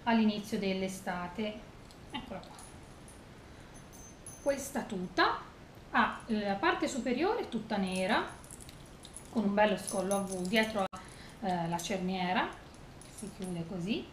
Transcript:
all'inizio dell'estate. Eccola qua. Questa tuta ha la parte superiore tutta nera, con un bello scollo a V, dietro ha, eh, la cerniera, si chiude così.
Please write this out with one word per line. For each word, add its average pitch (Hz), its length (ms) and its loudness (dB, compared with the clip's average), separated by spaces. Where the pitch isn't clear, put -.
all'inizio 214 540 6
dell'estate. 190 1000 0
Eccola 196 300 -6
qua. - 160 -14
Questa 269 400 0
tuta 214 560 2
ha 226 340 4
la 208 280 2
parte 330 340 4
superiore 277 600 2
tutta 214 280 -2
nera, 190 500 4
con 220 140 2
un 202 100 4
bello 208 220 8
scollo 196 400 0
a 196 40 4
V, 185 260 -2
dietro 220 360 4
ha, - 640 -6
eh, 175 220 2
la 170 100 2
cerniera, 185 680 2
si 196 200 -8
chiude 180 320 -4
così. 202 440 -2